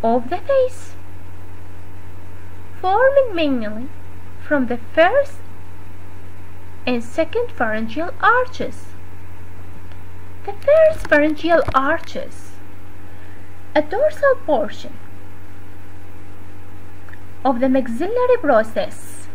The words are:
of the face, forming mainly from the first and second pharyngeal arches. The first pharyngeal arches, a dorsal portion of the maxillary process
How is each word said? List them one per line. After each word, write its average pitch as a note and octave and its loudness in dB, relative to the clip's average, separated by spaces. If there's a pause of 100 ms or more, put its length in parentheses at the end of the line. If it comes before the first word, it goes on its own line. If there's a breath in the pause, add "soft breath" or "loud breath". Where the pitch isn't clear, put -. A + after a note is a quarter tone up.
of A#3+ 2
the F4 -2
face, C5 0 (1900)
forming A#4+ 4
mainly B3 0 (600)
from C#4 2
the A#3+ 0 (180)
first G#4 4 (1500)
and A#3+ 0
second D#4+ 0
pharyngeal A3+ 0
arches. - 2 (1600)
The G#4 -4
first D#5 6
pharyngeal D#4 4 (120)
arches, - 0 (1200 loud breath)
a D4+ 4
dorsal C5+ 2 (100)
portion - 0 (2500)
of B3+ 2
the C4 2
maxillary F#4 2
process - 0